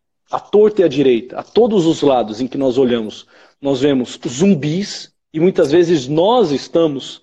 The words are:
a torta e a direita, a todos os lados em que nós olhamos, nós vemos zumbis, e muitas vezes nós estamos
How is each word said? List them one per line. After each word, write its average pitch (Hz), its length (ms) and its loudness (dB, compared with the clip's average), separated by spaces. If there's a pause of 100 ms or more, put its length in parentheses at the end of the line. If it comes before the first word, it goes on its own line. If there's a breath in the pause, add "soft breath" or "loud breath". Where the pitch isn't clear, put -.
(320)
a 131 80 -4
torta 208 420 2
e - 20 4
a 165 40 4
direita, 131 520 0
a - 40 -10
todos 214 420 0
os 160 160 0
lados 120 400 0
em 131 60 -4
que 139 100 -10
nós 131 200 -2
olhamos, 117 500 -2 (340 soft breath)
nós 139 200 -2
vemos 135 460 -2
zumbis, 160 840 -2 (200)
e 160 60 -6
muitas 175 320 2
vezes 160 360 2
nós 180 440 2
estamos 143 720 -4